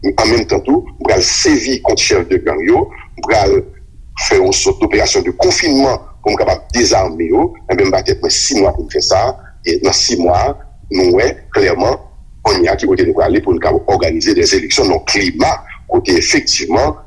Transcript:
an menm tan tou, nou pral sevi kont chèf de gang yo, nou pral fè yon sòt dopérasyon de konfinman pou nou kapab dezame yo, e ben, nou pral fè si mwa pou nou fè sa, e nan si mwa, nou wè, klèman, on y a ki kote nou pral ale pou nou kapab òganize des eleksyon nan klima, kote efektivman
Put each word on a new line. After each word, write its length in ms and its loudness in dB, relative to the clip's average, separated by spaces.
an 240 0
menm 160 2
tan 160 -2
tou, 220 0
nou 220 -8
pral 180 2
sevi 580 0
kont 160 0
chèf 300 0
de 140 2
gang 240 -2
yo, 180 2
nou 100 0
pral 280 2
fè 120 4
yon 160 2
sòt 280 0
dopérasyon 440 0
de 140 -4
konfinman 580 2
pou 100 0
nou 80 -2
kapab 240 0
dezame 520 0
yo, 220 2
e 80 0
ben, 120 2
nou 80 0
pral 120 -2
fè 260 -2
si 260 -2
mwa 160 2
pou 100 -6
nou 80 -16
fè 100 0
sa, 180 2
e 160 0
nan 120 2
si 260 -2
mwa, 180 2
nou 260 4
wè, 140 0
klèman, 440 0
on 160 2
y 80 2
a 80 0
ki 100 -2
kote 180 2
nou 100 0
pral 160 2
ale 100 2
pou 120 2
nou 80 -4
kapab 340 0
òganize 400 0
des 220 2
eleksyon 340 0
nan 160 -2
klima, 420 0
kote 240 0
efektivman 800 0